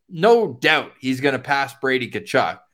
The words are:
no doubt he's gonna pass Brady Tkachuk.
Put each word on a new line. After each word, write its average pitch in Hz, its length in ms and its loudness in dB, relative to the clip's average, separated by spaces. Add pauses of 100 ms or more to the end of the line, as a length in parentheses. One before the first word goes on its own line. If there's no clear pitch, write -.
(100)
no 185 500 2
doubt 151 400 0
he's 131 220 -4
gonna 139 160 2
pass 135 420 -4
Brady 131 300 -2
Tkachuk. 104 480 -2 (160)